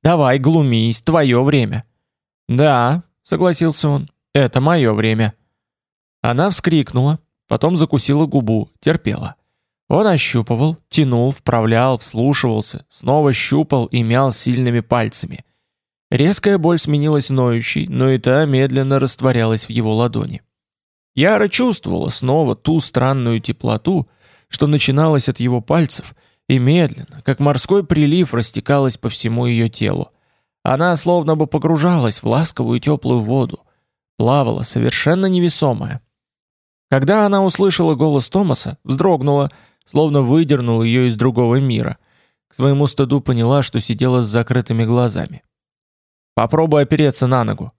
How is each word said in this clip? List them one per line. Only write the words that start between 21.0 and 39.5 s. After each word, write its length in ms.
Яра 320
чувствовала 640
снова 460
ту 240
странную 600
теплоту, 680
что 180
начиналась 640
от 100
его 220
пальцев, 540
и 120
медленно, 640
как 160
морской 460
прилив, 480
растекалась 640
по 120
всему 360
ее 240
телу. 420
Она 320
словно 400
бы 120
погружалась 760
в 60
ласковую 520
теплую 400
воду, 420
плавала 440
совершенно 640
невесомая. 760
Когда 360
она 180
услышала 520
голос 340
Томаса, 540
вздрогнула, 680